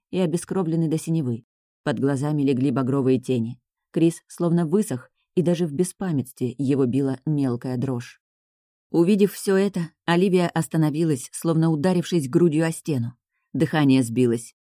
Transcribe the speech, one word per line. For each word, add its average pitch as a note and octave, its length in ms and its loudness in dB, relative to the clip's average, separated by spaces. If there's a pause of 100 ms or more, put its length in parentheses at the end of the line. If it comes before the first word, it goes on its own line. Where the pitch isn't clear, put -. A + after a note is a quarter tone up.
(120)
и F#3 80 -4
обескровлены D#3+ 680 -2
до D3+ 100 0
синевы. C#3+ 480 -4 (380)
Под B2+ 160 -2
глазами C#3+ 440 0
легли C3+ 280 2
багровые C3 480 0
тени. A#2+ 400 -4 (320)
Крис E3 360 0
словно E3+ 380 0
высох, D3+ 460 -4 (240)
и F#3 60 2
даже E3+ 260 0
в C#3+ 60 -6
беспамятстве C#3 840 -4
его C3+ 280 0
била C3 400 -2
мелкая C3 520 -2
дрожь. B2+ 440 -6 (720)
Увидев F#3+ 420 2
все G3 220 -2
это, F#3+ 340 0 (160)
Оливия F3 420 2
остановилась, D#3+ 840 0
словно E3 380 0
ударившись D#3+ 600 0
грудью E3 360 2
о E3 60 -2
стену. B2 460 -6 (360)
Дыхание C3+ 500 4
сбилось, A#2 580 0